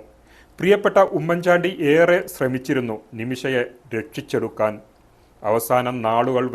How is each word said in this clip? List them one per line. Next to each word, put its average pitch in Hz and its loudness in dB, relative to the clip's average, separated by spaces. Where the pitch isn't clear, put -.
പ്രിയപ്പെട്ട 202 2
ഉമ്മൻചാണ്ടി 175 0
ഏറെ 170 4
ശ്രമിച്ചിരുന്നു 127 -4
നിമിഷയെ 123 -4
രക്ഷിച്ചെടുക്കാൻ. 107 -4
അവസാന 123 0
നാളുകൾ 123 0